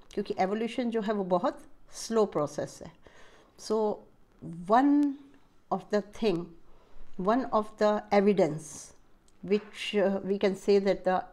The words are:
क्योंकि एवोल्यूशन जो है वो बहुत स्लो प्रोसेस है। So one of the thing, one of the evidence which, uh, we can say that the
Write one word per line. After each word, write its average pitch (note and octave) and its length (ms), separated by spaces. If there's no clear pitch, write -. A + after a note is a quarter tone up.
क्योंकि G#3 260
एवोल्यूशन A3+ 500
जो A3+ 120
है G#3+ 120
वो G3+ 100
बहुत F#3 360
स्लो A3 340
प्रोसेस D3+ 580
है। - 80
So G#3+ 360
one C#4+ 460
of F#3+ 100
the G#3 80
thing, F3+ 440
one A3+ 240
of G#3+ 200
the G#3 300
evidence F#3 840
which, - 500
uh, G3 240
we G3 200
can G3 160
say G3+ 240
that F#3+ 240
the F#3 300